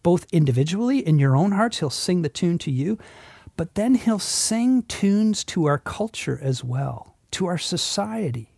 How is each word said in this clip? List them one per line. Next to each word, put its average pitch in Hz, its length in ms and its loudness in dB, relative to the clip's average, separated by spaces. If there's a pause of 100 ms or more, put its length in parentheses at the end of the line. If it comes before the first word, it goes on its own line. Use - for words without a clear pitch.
both 175 300 2
individually 165 680 2
in 156 200 2
your 135 160 4
own 180 180 4
hearts, 202 260 0
he'll 147 100 -2
sing 180 320 0
the 151 80 -2
tune 175 300 0
to - 120 -4
you, 147 260 -2 (600)
but 165 180 -6
then 240 200 4
he'll 226 240 2
sing 240 640 0
tunes 208 640 2
to 165 200 0
our 143 140 2
culture - 640 -6
as 135 220 -2
well, 127 520 -6 (160)
to - 140 -2
our 175 120 -2
society. 180 1000 -4